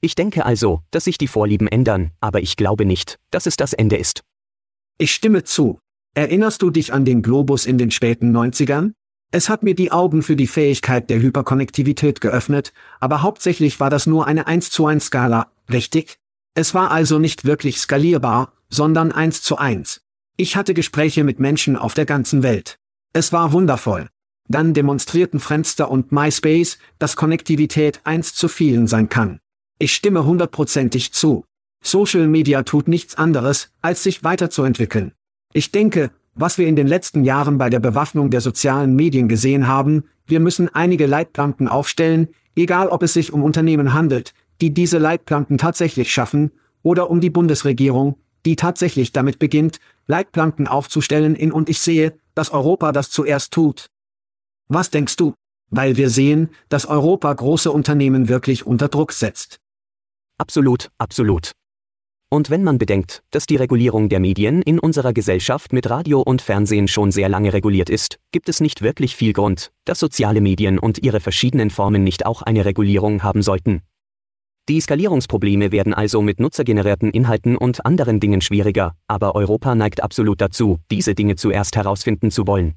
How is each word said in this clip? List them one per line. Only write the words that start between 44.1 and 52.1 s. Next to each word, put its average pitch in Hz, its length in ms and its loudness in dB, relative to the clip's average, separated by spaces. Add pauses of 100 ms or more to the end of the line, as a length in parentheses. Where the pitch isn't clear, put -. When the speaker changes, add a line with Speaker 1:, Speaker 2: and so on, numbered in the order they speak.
Speaker 2:
die 165 120 2
diese 170 260 2
Leitplanken 147 600 0
tatsächlich 156 540 -2
schaffen, 147 400 0 (320)
oder 175 260 2
um 170 100 2
die 175 100 2
Bundesregierung, 139 840 2 (300)
die 160 80 2
tatsächlich 170 560 -2
damit 135 300 -2
beginnt, 151 400 0 (260)
Leitplanken 156 600 -2
aufzustellen 151 640 0
in, 156 160 0
und 156 180 -2
ich 160 120 -2
sehe, 160 360 0 (200)